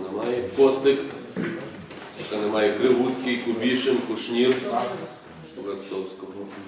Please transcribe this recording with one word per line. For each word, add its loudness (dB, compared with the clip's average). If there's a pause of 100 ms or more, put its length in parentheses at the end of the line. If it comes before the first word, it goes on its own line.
(120)
Немає. 0 (140)
Костик. 6 (1300)
Така -2
немає. 4
Кривуцький, 4
Кубішин, 2 (100)
Кушнір. 2 (1120)
Ростовського -8 (340)